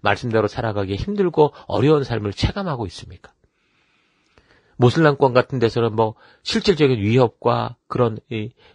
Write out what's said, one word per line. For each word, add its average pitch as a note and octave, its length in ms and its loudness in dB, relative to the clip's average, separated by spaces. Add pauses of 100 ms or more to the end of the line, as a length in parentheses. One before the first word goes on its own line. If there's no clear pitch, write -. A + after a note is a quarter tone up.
말씀대로 G#2+ 460 0
살아가기 G2+ 480 -6
힘들고 F3 580 -2 (140)
어려운 C#3+ 360 2
삶을 G#2+ 300 -6
체감하고 E3+ 540 -4
있습니까? - 440 -20 (1500)
모슬렘권 C3+ 560 4
같은 B2+ 260 2
데서는 A#2 360 0
뭐 A2 200 0 (280)
실질적인 D3 560 0
위협과 A#2 800 0 (100)
그런 A#2 320 -2 (100)
이, A2 220 -8 (240)